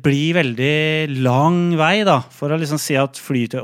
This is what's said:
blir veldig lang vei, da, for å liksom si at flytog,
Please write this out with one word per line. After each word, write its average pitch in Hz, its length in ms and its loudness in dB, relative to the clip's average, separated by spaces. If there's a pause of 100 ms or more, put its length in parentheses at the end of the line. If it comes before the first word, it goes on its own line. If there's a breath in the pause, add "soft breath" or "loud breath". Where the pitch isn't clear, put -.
blir 143 340 2
veldig 151 760 0 (100)
lang 165 560 2
vei, 180 320 2
da, 135 140 4 (100)
for 147 160 -8
å 151 80 0
liksom 156 240 -4
si 143 160 -2
at 135 240 -2
flytog, 127 440 -4